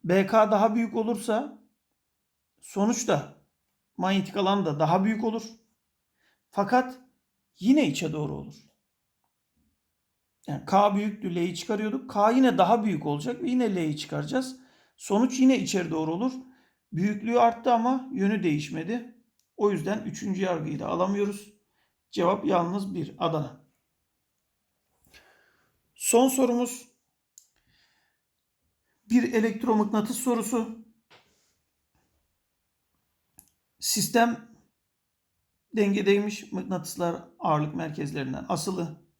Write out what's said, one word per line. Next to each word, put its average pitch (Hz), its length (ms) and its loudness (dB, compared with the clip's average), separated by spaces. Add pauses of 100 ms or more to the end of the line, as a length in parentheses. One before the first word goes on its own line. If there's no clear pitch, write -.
B 190 240 4
K 220 240 4
daha 214 240 2
büyük 226 200 -2
olursa 226 640 -2 (1000)
sonuçta - 800 -2 (560)
manyetik 190 400 -2
alan 196 280 2
da 147 140 -2
daha 170 240 4
büyük 220 200 0
olur. 226 200 -4 (1040)
Fakat 247 500 0 (600)
yine 262 280 4
içe 151 260 -2
doğru 147 200 -4
olur. - 220 -12 (1900)
Yani 143 180 -8
K 202 300 2
büyüktü, 208 400 -4
L'yi 175 200 -2
çıkarıyorduk. 214 540 -4
K 214 220 4
yine 254 260 4
daha 208 260 4
büyük 160 220 -2
olacak 151 380 -4
ve 247 60 -2
yine 240 260 0
L'yi 156 220 -2
çıkaracağız. 190 600 -6 (380)
Sonuç 233 420 0
yine 262 200 6
içeri 180 320 -2
doğru 160 220 -2
olur. 247 200 -2 (580)
Büyüklüğü 208 480 0
arttı 233 340 4
ama 254 400 0
yönü 196 300 0
değişmedi. 160 720 -4 (420)
O 202 140 2
yüzden 190 320 -4
üçüncü 190 380 -6
yargıyı 160 380 -4
da - 80 -8
alamıyoruz. 202 680 -4 (580)
Cevap 185 340 0
yalnız 190 500 0
bir, 156 220 -6
Adana. 156 480 -4 (2250)
Son 247 320 4
sorumuz 247 600 0 (2250)
bir 240 240 4
elektromıknatıs 214 840 0
sorusu. 226 680 -2 (3000)
Sistem 226 720 0 (1200)
dengedeymiş, 202 800 2
mıknatıslar 180 720 -4 (160)
ağırlık 151 360 0
merkezlerinden 147 760 -6
asılı. 175 560 -6 (140)